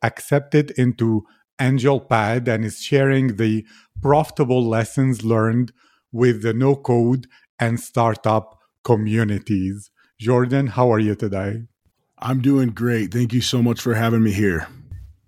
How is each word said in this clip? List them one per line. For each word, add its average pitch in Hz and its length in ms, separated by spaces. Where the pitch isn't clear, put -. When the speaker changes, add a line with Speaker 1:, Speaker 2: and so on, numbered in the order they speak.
Speaker 1:
accepted 143 720
into 113 540
AngelPad, 127 880
and 113 160
is 104 180
sharing 135 540
the 110 300
profitable 135 640
lessons 113 600
learned 113 480
with 117 280
the 113 120
no 135 240
code 120 500
and 117 220
startup 110 760
communities. 104 1080
Jordan, 123 500
how 123 240
are 110 80
you 107 160
today? 101 480
Speaker 2:
I'm 127 180
doing 135 280
great. 110 420
Thank 120 220
you 123 80
so 120 220
much 117 180
for 117 140
having 117 260
me 110 100
here. 95 360